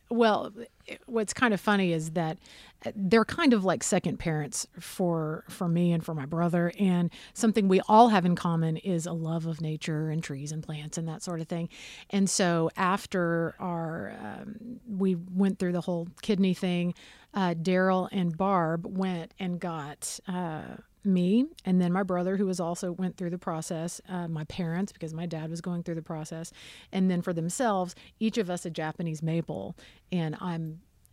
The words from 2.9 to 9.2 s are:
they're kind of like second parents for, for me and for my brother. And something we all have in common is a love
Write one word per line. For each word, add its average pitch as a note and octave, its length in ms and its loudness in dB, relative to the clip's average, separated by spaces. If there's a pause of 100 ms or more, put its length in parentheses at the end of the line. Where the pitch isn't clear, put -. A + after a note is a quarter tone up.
they're G#3 300 4
kind D#4 280 4
of G3+ 100 4
like F3+ 200 0
second F3+ 340 0
parents D3+ 500 -4 (120)
for, E3 680 -2
for - 180 -4
me E3+ 240 4
and E3 120 2
for E3 120 -6
my D3 100 -4
brother. E3+ 540 0
And F3+ 320 4 (220)
something G#3+ 340 4
we F#3+ 200 6
all A3+ 220 10
have F#3+ 160 4
in F3 100 4
common E3 420 0
is E3+ 280 -2
a E3+ 80 -4
love D#3+ 320 -2